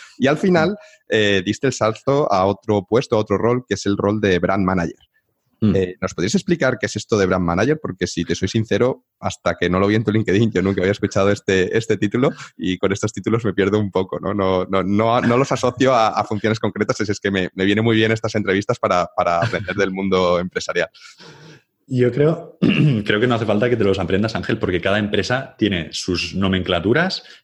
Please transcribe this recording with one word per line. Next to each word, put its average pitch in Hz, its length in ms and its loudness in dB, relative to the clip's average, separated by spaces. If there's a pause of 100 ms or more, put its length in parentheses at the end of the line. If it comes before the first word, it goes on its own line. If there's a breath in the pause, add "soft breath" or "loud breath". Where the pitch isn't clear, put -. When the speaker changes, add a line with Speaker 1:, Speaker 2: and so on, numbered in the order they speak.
(180 loud breath)
Speaker 1:
Y 127 100 2
al 151 100 4
final, 180 400 2 (320 loud breath)
eh, 101 360 2
diste 104 220 -2
el 123 60 0
salto 135 580 0
a 95 140 2
otro 101 420 0
puesto, 113 300 0
a - 20 2
otro 104 180 0
rol, 120 300 0
que 101 60 -2
es - 120 -6
el 101 120 0
rol 104 240 0
de 95 180 2
Brand 95 260 0
Manager. 90 300 0 (680)
Speaker 2:
Mm. 101 120 4
Speaker 1:
Eh, 90 260 0
¿nos 92 140 -6
podrías 92 180 -2
explicar 143 460 0
qué 104 80 -2
es - 80 -8
esto 107 240 -2
de 95 80 4
Brand 92 180 2
Manager? 104 340 2
Porque - 280 -6
si - 180 -4
te - 80 -2
soy 98 140 -2
sincero, 113 580 0 (140)
hasta 87 340 -4
que 90 160 -2
no 90 100 2
lo 98 60 2
vi 104 80 2
en 110 100 2
tu 107 80 0
LinkedIn, 110 400 2
yo 90 120 0
nunca 95 180 0
había 95 100 2
escuchado 98 380 0
este, 98 480 0
este 110 200 0
título 120 340 0 (260 loud breath)
y 92 220 -4
con 95 120 0
estos 101 220 -4
títulos 113 320 -2
me 95 80 0
pierdo 98 240 0
un 101 140 -2
poco, 95 280 -4
¿no? 98 140 -6
No, 95 320 0
no, 95 160 -2
no, 110 400 0
no 120 160 2
los 135 140 0
asocio 127 420 0
a, 113 140 4 (120)
a 104 40 -2
funciones 110 360 -2
concretas, - 400 -4
así 104 120 -2
es - 80 -4
que 101 100 -4
me, 95 240 -2
me 95 120 -2
vienen 104 180 2
muy 117 120 2
bien 110 160 2
estas 110 220 -2
entrevistas 98 460 0
para, 90 360 2
para 87 240 0
aprender 92 360 -4
del 98 160 0
mundo 92 480 0
empresarial. 87 500 -4 (960 loud breath)
Speaker 2:
Yo 123 260 0
creo, 147 480 -2
<clears throat> 135 460 2
creo 104 140 0
que 123 80 2
no 123 80 2
hace 110 100 -2
falta 107 240 0
que 120 80 2
te 110 60 0
los 98 160 2
aprendas, 95 360 0
Ángel, 113 220 -4
porque 90 240 -2
cada 98 160 0
empresa 104 600 -2
tiene 85 320 0
sus 80 420 -4
nomenclaturas. 95 880 0 (200 loud breath)